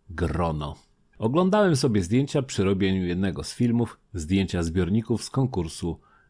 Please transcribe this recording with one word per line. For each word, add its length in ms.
grono. 680
Oglądałem 580
sobie 280
zdjęcia 380
przy 220
robieniu 420
jednego 380
z 100
filmów, 460
zdjęcia 500
zbiorników 600
z 60
konkursu 720